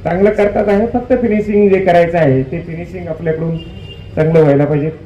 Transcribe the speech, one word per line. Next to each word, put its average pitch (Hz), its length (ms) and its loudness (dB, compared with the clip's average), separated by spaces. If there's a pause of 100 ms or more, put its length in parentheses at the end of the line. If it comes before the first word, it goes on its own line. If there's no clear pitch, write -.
चांगलं 180 260 2
करतात 208 380 0
आहे, 208 200 2
फक्त 240 340 -2
फिनिशिंग 208 480 2
जे 190 100 4
करायचं 170 380 2
आहे 131 260 2
ते 165 160 -8
फिनिशिंग 170 480 -12
आपल्याकडून 160 500 -4 (580)
चांगलं 160 240 2
व्हायला 143 260 4
पाहिजे. 147 260 -2 (140)